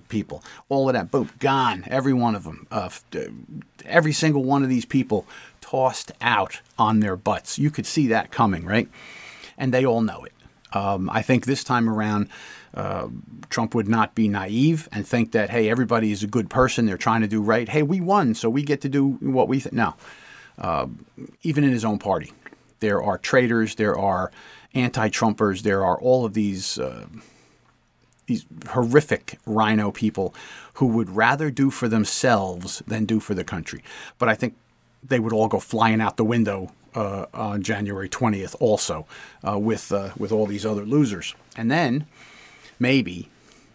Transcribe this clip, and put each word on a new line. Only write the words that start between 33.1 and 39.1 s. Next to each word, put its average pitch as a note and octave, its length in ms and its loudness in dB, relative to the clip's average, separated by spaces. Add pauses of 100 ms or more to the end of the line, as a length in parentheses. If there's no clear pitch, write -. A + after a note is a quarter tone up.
for - 120 -6
the F#2 120 -4
country. - 360 -10 (360)
But B2 100 0
I A2 80 4
think A#2+ 200 -4 (460)
they B2+ 200 0
would A2 100 0
all A2 160 2
go G#2 140 0
flying A2 400 2
out G#2 160 -2
the A2+ 80 2
window, G#2 480 0 (200)
uh, G2 400 -4
on G#2 300 -4
January G2+ 460 -4
twentieth G#2 500 -2
also, G2+ 480 0 (400)